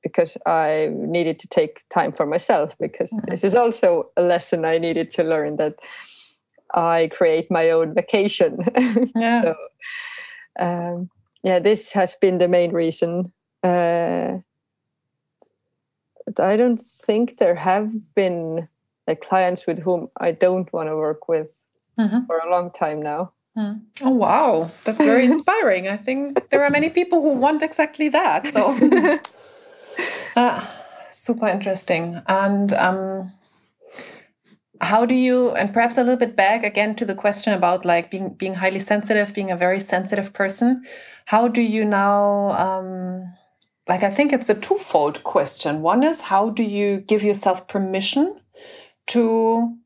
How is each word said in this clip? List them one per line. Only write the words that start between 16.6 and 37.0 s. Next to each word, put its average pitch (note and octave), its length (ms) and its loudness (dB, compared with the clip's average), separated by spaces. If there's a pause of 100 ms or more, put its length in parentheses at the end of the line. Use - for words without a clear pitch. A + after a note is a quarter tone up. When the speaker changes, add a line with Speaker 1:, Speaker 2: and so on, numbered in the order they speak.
Speaker 1:
think - 560 -2
there F3 180 4
have F#3+ 360 0 (240)
been, E3 520 -2 (400)
like, D#3 140 -2
clients F#3 460 0
with E3 120 -4
whom F3 300 -2 (100)
I E3+ 120 0
don't F3+ 420 0
wanna D#3 240 -4
work D#3 320 -4
with D#3 180 -2 (520)
Speaker 2:
Mm-hmm. A3+ 260 2
Speaker 1:
for E3 140 -4
a E3 100 -6
long F3+ 220 0
time D3+ 320 -4
now. D3+ 300 -6 (220)
Speaker 2:
Mm. G#3+ 260 -6 (200)
Oh, C4 80 0
wow. G#3 600 2 (140)
That's A3 180 -2
very C4+ 220 6
Speaker 1:
<laughs> B3 60 6
Speaker 2:
inspiring. D4 560 2
I G3+ 100 -4
think C#4 520 -4
there C#4 140 4
are C#4+ 80 4
many D4+ 180 2
people F4 320 2
who C#4+ 120 2
want D4 280 2
exactly D4+ 480 -2
that. C#4+ 380 2
So C4+ 320 2
Speaker 1:
<laughs> D4+ 400 4 (1160)
Speaker 2:
Uh, A#3+ 300 2 (440)
super A#3 380 -4
interesting. F3+ 800 -2
And, G3+ 460 0
um, F#3+ 580 -2 (1500)
how G#3+ 240 4
do A#3+ 80 0
you, B3+ 380 2
and G3+ 220 -2
perhaps A#3 240 2
a B3+ 40 2
little B3 160 2
bit A#3 180 -2
back G#3+ 280 2
again G#3 320 -2
to A#3 100 -4